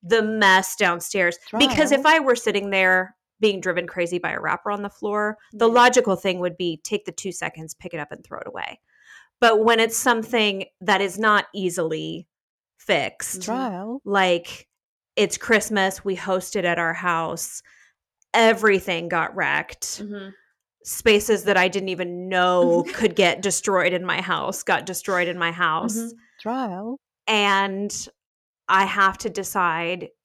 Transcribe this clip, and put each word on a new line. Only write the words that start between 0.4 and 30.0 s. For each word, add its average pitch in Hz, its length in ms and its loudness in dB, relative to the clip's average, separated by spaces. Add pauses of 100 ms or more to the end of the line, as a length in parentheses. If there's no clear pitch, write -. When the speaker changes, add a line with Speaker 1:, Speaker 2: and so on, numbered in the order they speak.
Speaker 1:
downstairs. 175 640 0 (180)
Because 277 340 4
if 269 100 4
Speaker 2:
Trial. 311 160 6
Speaker 1:
I - 20 4
were 262 160 2
sitting 202 340 -2
there 185 460 2 (240)
being 202 200 2
driven 175 280 -2
crazy 175 320 -4
by 170 140 -6
a - 60 -6
wrapper 180 300 -4
on 202 140 -6
the 202 80 -8
floor, 208 460 -4 (160)
the 226 140 0
Speaker 3:
Yeah. 226 60 2
Speaker 1:
logical 247 440 6
thing 185 220 -2
would 180 180 -4
be 165 260 -4
take 208 220 -6
the 185 80 -10
two - 180 -10
seconds, 160 420 -10
pick - 220 -16
it 156 40 -8
up, 147 120 -10
and - 120 -18
throw - 180 -14
it - 60 -12
away. - 320 -12 (600)
But 220 220 6
when 226 160 4
it's 226 180 0
something 220 680 0 (160)
that 190 200 2
is 185 160 -4
not 208 280 2 (100)
easily 165 720 -4 (500)
fixed, - 640 -4
Speaker 3:
Mm-hmm. 208 100 -8
Speaker 2:
Trial. 233 540 -8
Speaker 1:
like 185 600 0 (500)
it's 208 200 0
Christmas, 202 680 0
we 196 100 -2
hosted 185 480 -4
at 170 140 0
our 165 160 -2
house, 170 720 -4 (720)
everything 202 720 2
got 165 260 -2
wrecked. 151 680 -4
Speaker 3:
Mm-hmm. 202 260 -12 (540)
Speaker 1:
Spaces 208 600 2
that 196 120 4
I 185 120 4
didn't 190 200 -6
even 180 400 -8
know 180 540 4
Speaker 3:
<laughs> - 100 -8
Speaker 1:
could 214 220 0
get 180 260 4
destroyed 185 520 0
in 180 120 -2
my 180 160 -2
house 180 400 -4
got - 240 0
destroyed 180 420 -2
in 175 120 -6
my 165 120 0
house. 175 460 -2
Speaker 3:
Mm-hmm. 233 200 -10 (220)
Speaker 2:
Trial. 233 600 -6 (260)
Speaker 1:
And 202 840 0 (640)
I 190 160 4
have 190 340 0
to 226 120 -6
decide 175 760 -2 (160)